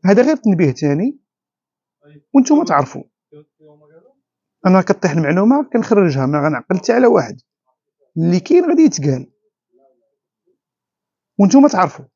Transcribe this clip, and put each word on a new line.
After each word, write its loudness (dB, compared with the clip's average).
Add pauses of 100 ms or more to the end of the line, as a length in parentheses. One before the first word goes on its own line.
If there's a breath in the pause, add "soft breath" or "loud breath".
هذا 4
غير 0
تنبيه 0
ثاني، -4 (1120)
وانتم 2
تعرفوا. -4 (1600)
انا 2
كطيح -4
المعلومه -2
كنخرجها، 0
ما -2
غنعقل -4
حتى -4
على 2
واحد. -2 (760)
اللي 0
كاين 0
غادي 2
يتقال. -2 (2000)
وانتم 4
تعرفوا. -2 (100)